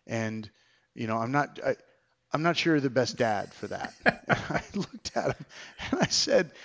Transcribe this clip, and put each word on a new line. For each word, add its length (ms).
And, 420
you 120
know, 120
I'm 120
not, 340
I, 120
I'm 100
not 140
sure 180
you're 60
the 100
best 260
dad 380
for 140
that." 260
<laughs> 240
And 100
I 120
looked 420
at 120
him 180
and 120
I 60
said, 440